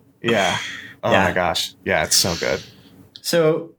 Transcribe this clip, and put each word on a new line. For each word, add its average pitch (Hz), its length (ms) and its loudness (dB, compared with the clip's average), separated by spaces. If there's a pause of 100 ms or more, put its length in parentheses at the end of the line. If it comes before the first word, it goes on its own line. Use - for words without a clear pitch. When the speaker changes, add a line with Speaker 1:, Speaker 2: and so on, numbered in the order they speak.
(220)
Speaker 1:
Yeah. 101 360 0 (460)
Oh 113 80 0
Speaker 2:
Yeah. 95 140 4
Speaker 1:
my 87 80 0
gosh. 87 400 0 (120)
Yeah, 87 200 2
it's - 100 0
so 90 200 2
good. 69 260 -2 (600)
Speaker 2:
So 165 580 0